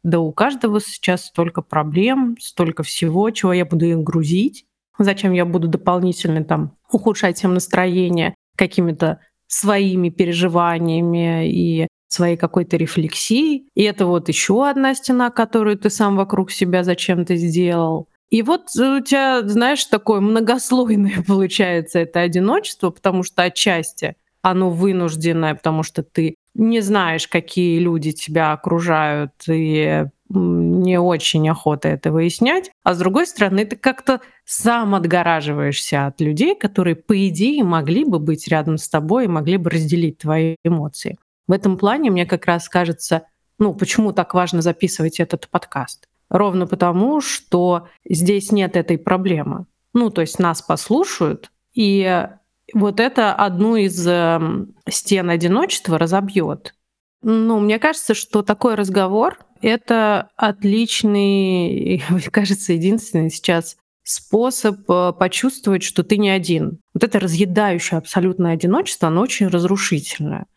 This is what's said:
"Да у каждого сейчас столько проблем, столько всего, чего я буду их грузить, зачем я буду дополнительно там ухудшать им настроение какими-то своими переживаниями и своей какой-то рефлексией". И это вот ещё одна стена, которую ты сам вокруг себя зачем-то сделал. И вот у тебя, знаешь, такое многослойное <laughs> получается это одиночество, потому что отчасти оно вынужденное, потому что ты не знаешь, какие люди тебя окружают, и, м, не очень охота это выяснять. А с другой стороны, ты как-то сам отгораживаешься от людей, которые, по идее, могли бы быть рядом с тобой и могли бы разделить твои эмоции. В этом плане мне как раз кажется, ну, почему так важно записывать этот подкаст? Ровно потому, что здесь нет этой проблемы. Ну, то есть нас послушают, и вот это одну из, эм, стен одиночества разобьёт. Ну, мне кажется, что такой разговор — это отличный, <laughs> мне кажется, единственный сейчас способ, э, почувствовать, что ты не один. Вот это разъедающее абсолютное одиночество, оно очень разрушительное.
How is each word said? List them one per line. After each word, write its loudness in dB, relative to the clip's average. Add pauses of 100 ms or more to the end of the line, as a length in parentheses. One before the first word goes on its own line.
"Да 2
у -2
каждого -2
сейчас -4
столько -4
проблем, 0
столько -4
всего, 0
чего 0
я 2
буду 0
их 2
грузить, 0 (320)
зачем 2
я 2
буду 0
дополнительно 0
там -2 (140)
ухудшать 2
им 2
настроение 0 (240)
какими-то 0 (280)
своими 0
переживаниями 0
и 0 (200)
своей 0
какой-то 0
рефлексией". 0
И 4
это 2
вот 0
ещё 0
одна 2
стена, 0
которую 0
ты 0
сам 2
вокруг 0
себя 0
зачем-то 0
сделал. 0 (220)
И 2
вот -2
у 2
тебя, 0
знаешь, 0
такое 0
многослойное 0
<laughs> -4
получается 0
это 0
одиночество, 0
потому -2
что -2
отчасти -2 (280)
оно 2
вынужденное, 0
потому -2
что -6
ты -2 (180)
не 0
знаешь, 0
какие 0
люди 0
тебя -4
окружают, -2 (160)
и, 0 (280)
м, 2
не 2
очень 0
охота -2
это -2
выяснять. 0 (120)
А 4
с -2
другой 2
стороны, 0
ты -6
как-то 0 (240)
сам 0
отгораживаешься 0
от -10
людей, 0
которые, 0
по -2 (160)
идее, 0
могли 2
бы 0
быть -2
рядом 0
с -8
тобой 0
и -2
могли 0
бы -2
разделить 0
твои 0 (100)
эмоции. -2 (300)
В 4
этом 2
плане 2
мне 2
как -4
раз 0
кажется, -2 (360)
ну, 2
почему -2
так -2
важно 0
записывать -2
этот -2
подкаст? -6 (220)
Ровно 2
потому, 2
что -2 (220)
здесь 0
нет 0
этой 0
проблемы. -2 (260)
Ну, 2
то -2
есть -4
нас 0
послушают, -2 (220)
и 0 (460)
вот 2
это 2
одну 0
из, 0
эм, 0 (140)
стен 0
одиночества 0
разобьёт. -2 (480)
Ну, 0
мне 2
кажется, -2
что -2
такой 0
разговор — 0 (220)
это 0
отличный, 0
<laughs> -8
мне 0
кажется, 0
единственный 0
сейчас -2 (260)
способ, -2
э, 2
почувствовать, 0
что -2
ты 2
не 2
один. -2 (140)
Вот 0
это 0
разъедающее 0
абсолютное 0
одиночество, -2
оно 2
очень -2
разрушительное. -2 (120)